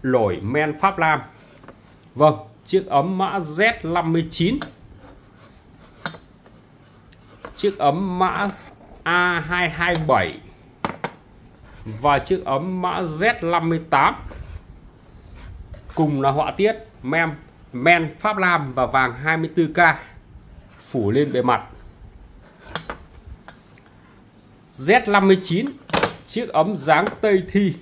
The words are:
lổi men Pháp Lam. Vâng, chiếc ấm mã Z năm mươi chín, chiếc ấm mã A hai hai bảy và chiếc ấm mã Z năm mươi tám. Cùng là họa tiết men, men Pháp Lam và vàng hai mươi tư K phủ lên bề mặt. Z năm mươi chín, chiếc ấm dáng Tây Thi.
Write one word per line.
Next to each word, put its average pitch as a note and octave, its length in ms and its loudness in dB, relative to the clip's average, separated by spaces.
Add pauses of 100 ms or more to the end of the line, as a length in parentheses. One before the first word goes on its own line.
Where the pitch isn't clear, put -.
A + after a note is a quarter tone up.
lổi A#2 400 2
men D3 380 -2
Pháp F#3+ 180 0
Lam. D#3 240 2 (920)
Vâng, D3+ 220 6 (280)
chiếc F#3+ 220 0
ấm E3+ 300 2
mã F#3+ 220 -2
Z E3 540 -2
năm E3 200 0
mươi E3 180 0
chín, G#3+ 280 0 (3000)
chiếc G3 200 -2
ấm F3+ 420 0
mã G3 300 -2 (540)
A F3 360 4
hai E3+ 300 -2
hai E3+ 260 -2 (120)
bảy F#2 320 2 (1500)
và C3 340 0
chiếc F3+ 260 -4
ấm F3+ 360 -4
mã F3+ 200 -4
Z E3+ 500 -2
năm E3 180 0
mươi E3 200 0
tám. D3+ 260 4 (1800)
Cùng D3 260 0
là C3+ 100 4
họa D3 200 0
tiết G#3+ 240 0 (280)
men, D#3+ 260 0 (440)
men D#3+ 460 2
Pháp G#3 180 -2
Lam E3+ 360 0
và B2+ 120 2
vàng B2+ 280 2
hai D#3 240 -2
mươi D#3+ 180 -4
tư D#3+ 120 2
K D#3 120 -4 (1000)
phủ G#2+ 320 -2
lên C3+ 220 2
bề B2 80 2
mặt. B2 220 2 (3000)
Z F#3+ 400 2
năm G3 160 4
mươi F#3+ 160 6
chín, G3 220 -2 (600)
chiếc A#3+ 240 -6
ấm F#3 260 2
dáng D#3 300 2 (160)
Tây G3 300 2
Thi. G3 300 2